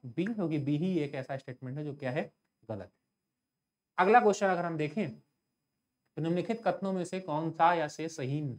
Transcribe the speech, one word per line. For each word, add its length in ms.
बी, 180
क्योंकि 340
बी 180
ही 220
एक 160
ऐसा 220
statement 420
है 60
जो 100
क्या 160
है? 200
गलत 120
है। 100
अगला 220
question 260
अगर 180
हम 120
देखें 340
तो 1120
निम्नलिखित 440
कथनों 260
में 120
से 160
कौन 300
सा 240
या 140
से 200
सही 320